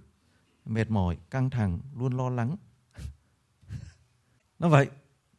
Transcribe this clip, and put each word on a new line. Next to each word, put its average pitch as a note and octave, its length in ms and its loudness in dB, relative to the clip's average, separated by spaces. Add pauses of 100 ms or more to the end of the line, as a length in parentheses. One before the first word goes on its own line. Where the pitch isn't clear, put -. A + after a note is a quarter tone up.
(640)
mệt A2+ 240 0
mỏi, F2+ 280 0 (120)
căng C3 200 -2
thẳng, G#2 300 0 (160)
luôn B2+ 220 -2
lo B2+ 120 -2
lắng. B2 260 -2 (380)
<laughs> - 1700 -18
Nó E3+ 100 2
vậy. C#3+ 200 6 (500)